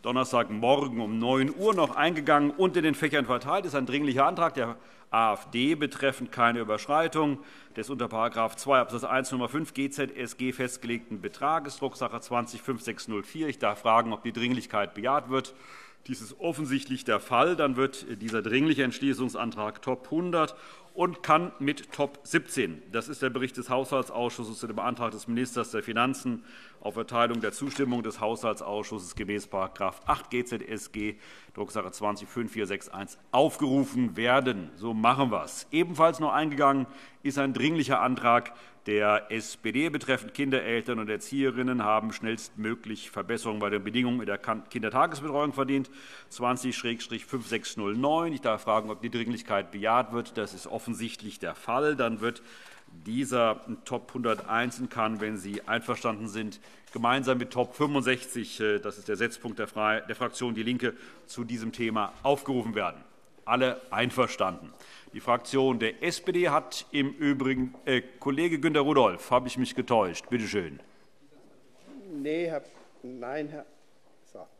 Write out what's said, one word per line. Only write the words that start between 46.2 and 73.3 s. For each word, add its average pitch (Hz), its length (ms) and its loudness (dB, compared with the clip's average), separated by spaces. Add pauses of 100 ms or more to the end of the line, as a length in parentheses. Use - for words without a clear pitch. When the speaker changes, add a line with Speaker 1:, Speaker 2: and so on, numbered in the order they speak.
Speaker 1:
zwanzig 123 480 -2
Schrägstrich 117 480 -4
fünf 123 200 -6
sechs 110 300 -4
null 104 200 -2
neun. 156 360 2
Ich 139 100 -6
darf 110 220 2
fragen, 110 260 2
ob 104 120 -8
die 117 80 -4
Dringlichkeit 110 640 -2
bejaht 110 420 2
wird. 117 240 -4
Das 104 160 -4
ist 92 120 -14
offensichtlich 110 760 -8
der 85 160 -8
Fall. 143 420 0
Dann 117 240 0
wird 117 200 -2 (640)
dieser 117 580 2 (220)
Top - 280 -6
hunderteins 120 760 0
kann, 110 320 -2
wenn 107 160 -4
Sie 101 300 -8
einverstanden 113 600 -2
sind, 107 320 -6 (320)
gemeinsam 123 460 2
mit 120 140 -4
Top - 240 0
fünfundsechzig, 131 840 0
äh, 104 200 2
das 104 180 -8
ist 104 100 -14
der 104 100 -2
Setzpunkt 117 420 -4
der 104 80 -4
Frei-, 107 340 0
der 110 140 -8
Fraktion 120 400 -4
Die 110 80 -4
Linke, 123 320 0 (320)
zu - 160 -8
diesem 117 300 -6
Thema 110 400 -2 (100)
aufgerufen 131 500 0
werden. 92 300 -2 (420)
Alle 127 360 2 (100)
einverstanden. 107 840 0 (400)
Die 104 60 -10
Fraktion 127 600 2
der 110 240 -2
S 170 180 -2
P 185 100 -2
D 175 180 2
hat - 420 -2
im 143 220 0
Übrigen, 131 640 0 (100)
äh, 131 160 2 (180)
Kollege 156 400 0
Günter 151 220 2
Rudolph, 135 500 4
habe 127 160 4
ich 120 100 -6
mich 127 180 -2
getäuscht? 110 540 2
Bitte 113 180 0
schön. 85 320 -2 (1300)
Speaker 2:
Nee, 156 360 -2
Herr, 156 160 -4 (380)
nein, 127 480 -8